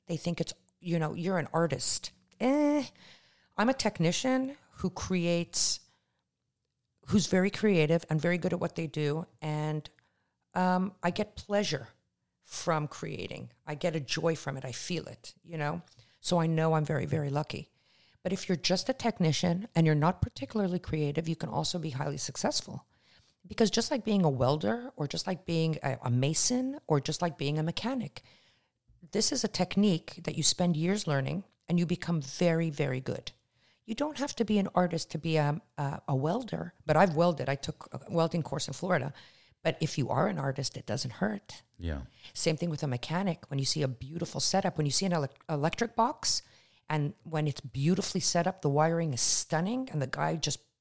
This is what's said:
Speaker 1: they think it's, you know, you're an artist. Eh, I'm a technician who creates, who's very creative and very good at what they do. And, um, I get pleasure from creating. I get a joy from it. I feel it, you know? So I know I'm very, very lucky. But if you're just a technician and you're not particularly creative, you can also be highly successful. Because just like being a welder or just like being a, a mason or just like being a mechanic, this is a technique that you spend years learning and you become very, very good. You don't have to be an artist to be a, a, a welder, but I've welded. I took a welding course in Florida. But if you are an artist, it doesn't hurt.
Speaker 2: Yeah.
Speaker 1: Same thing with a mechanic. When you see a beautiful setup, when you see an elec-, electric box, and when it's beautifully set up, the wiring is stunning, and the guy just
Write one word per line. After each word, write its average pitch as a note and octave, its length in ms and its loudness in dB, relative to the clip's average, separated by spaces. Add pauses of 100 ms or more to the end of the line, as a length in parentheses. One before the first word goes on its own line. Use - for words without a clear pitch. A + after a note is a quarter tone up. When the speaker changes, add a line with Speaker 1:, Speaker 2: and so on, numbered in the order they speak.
Speaker 1:
they E3+ 100 -4
think E3+ 240 -4
it's, - 120 -4 (280)
you E3+ 180 -2
know, D#3 140 -2
you're F3+ 260 -2
an C#3 140 -2
artist. - 580 0 (280)
Eh, D4 460 4 (680)
I'm G#3+ 140 4
a C4 40 2
technician C4 840 0 (200)
who F#3 120 -2
creates, E3+ 920 2 (1300)
who's F#3 200 4
very F#3+ 220 4
creative E3+ 600 4
and D#3 120 2
very F3 160 2
good F3+ 160 -2
at E3+ 60 -2
what E3+ 160 -4
they E3 120 -4
do. D3+ 380 -2 (160)
And, D3+ 480 -4 (640)
um, F#3 480 2
I F3 100 0
get G#3 240 -6
pleasure G3+ 540 -2 (540)
from D#3 440 -2
creating. - 600 -10 (160)
I D3+ 100 -6
get D#3+ 200 -2
a D#3+ 40 -2
joy D#3 360 0
from C#3 220 -6
it. C3 80 -8
I C3 60 -8
feel - 360 -6
it, - 260 -16 (100)
you E3 140 -12
know? D3+ 240 -4 (400)
So F3 180 2
I E3 80 4
know D#3+ 260 2
I'm D#3 120 2
very, C#3+ 200 0
very C#3+ 240 0
lucky. D3 400 -4 (520)
But F3+ 100 -4
if F#3 160 -2
you're F#3 80 2
just F3+ 320 0
a C4+ 60 2
technician F3 840 0
and E3 100 6
you're D#3 100 6
not D#3 260 2
particularly G3 580 -2
creative, D#3 480 -2
you E3 80 -2
can - 140 -6
also D#3 280 -2
be D#3+ 120 -4
highly C#3+ 280 -4
successful. - 680 -4 (600)
Because - 240 2
just - 220 0
like C4 140 -2
being G3+ 180 4
a D#3 60 6
welder D#3 680 0
or D3 120 -4
just - 200 -6
like F#3+ 180 -6
being D#3+ 380 2
a, C3 200 -2
a - 60 -2
mason B3 800 2
or D3 140 2
just - 200 -4
like E3+ 160 -2
being D3 220 0
a D#3 40 0
mechanic, G3 600 -4 (880)
this - 220 2
is C4 100 0
a G3+ 60 0
technique F#3 760 2
that D3 120 -4
you D#3 80 0
spend F3 340 2
years F#3 280 0
learning D3 380 0 (240)
and F3 100 2
you F3 80 2
become E3 360 -2
very, E3 480 0
very C#3 320 -2
good. - 320 -8 (520)
You A3 100 -6
don't D4 240 -2
have C#4+ 180 -2
to A3+ 80 2
be G#3 140 4
an G3 140 2
artist E3+ 380 2
to - 60 -4
be D#3+ 180 0
a, D3 260 2 (160)
a, C#3+ 300 -4
a C#3+ 80 0
welder, F3 580 -2 (120)
but D3+ 100 2
I've E3 220 6
welded. D#3+ 320 2
I C#3 60 0
took - 360 -10
a - 220 -10
welding E3 300 2
course - 260 -6
in - 40 -8
Florida. D3 380 -2 (500)
But E3 200 0
if D#3 160 0
you B2+ 120 0
are D3 180 2
an F#3+ 120 -2
artist, C#3 380 -4
it - 80 -12
doesn't A#2+ 260 -4
hurt. - 520 -6 (140)
Speaker 2:
Yeah. D#2 240 -4 (320)
Speaker 1:
Same D#3+ 220 0
thing F3 140 -2
with D3+ 140 -4
a D#3 40 -2
mechanic. D#3+ 600 -2
When C#3 100 -2
you C3+ 60 -2
see D3+ 160 0
a C#3 80 2
beautiful C#3 500 -6
setup, F#3+ 380 2
when D#3 80 2
you C#3 60 0
see G3 140 2
an F#3 60 0
elec-, D#3 240 0 (140)
electric E3 480 -2
box, - 440 0 (480)
and D3+ 240 0 (100)
when D#3 240 -2
it's C#3+ 140 -2
beautifully E3 600 0
set E3+ 240 2
up, F#3 160 -2
the D3+ 80 0
wiring D#3+ 440 2
is A#2+ 80 0
stunning, A3+ 680 2
and D3+ 100 -2
the C3 60 0
guy D3+ 280 0
just D3 240 -2 (220)